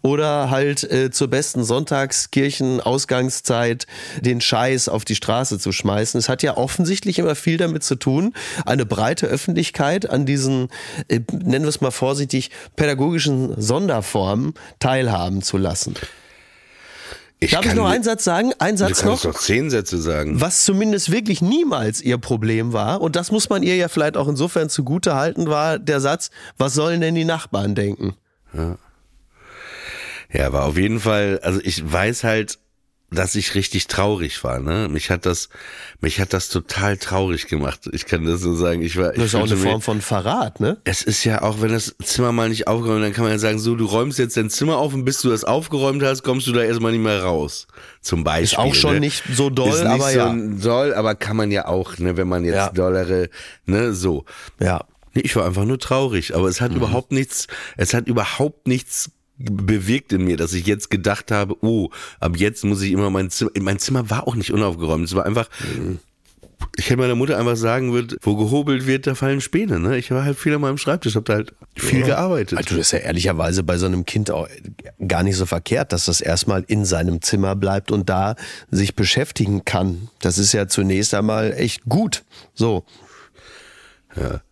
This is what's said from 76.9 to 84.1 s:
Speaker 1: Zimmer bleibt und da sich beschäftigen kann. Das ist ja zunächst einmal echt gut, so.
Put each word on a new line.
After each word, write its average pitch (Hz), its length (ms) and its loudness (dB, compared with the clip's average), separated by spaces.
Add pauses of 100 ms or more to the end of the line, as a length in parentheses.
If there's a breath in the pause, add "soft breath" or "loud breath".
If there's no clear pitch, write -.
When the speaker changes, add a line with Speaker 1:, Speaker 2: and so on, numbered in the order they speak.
Speaker 1:
Zimmer 98 340 0
bleibt 98 360 -2
und 101 180 0
da 95 260 0 (360 loud breath)
sich 101 240 0
beschäftigen 101 720 0
kann. 95 440 -2 (100)
Das 90 200 2
ist 101 140 4
ja 101 140 2
zunächst 98 460 2
einmal 110 420 2
echt - 300 -2
gut, 170 380 0 (320 loud breath)
so. 110 300 0 (1300 loud breath)